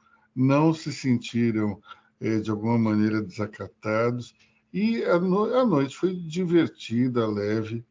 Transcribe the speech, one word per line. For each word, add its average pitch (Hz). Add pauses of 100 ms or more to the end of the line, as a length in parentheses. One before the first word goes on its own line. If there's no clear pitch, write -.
(360)
não 143
se 160
sentiram, 117 (380)
eh, 110
de 110
alguma 110
maneira 107
desacatados, 110 (380)
e 226
a 175
no-, 202
a 254
noite 139
foi 185
divertida, 156
leve, 107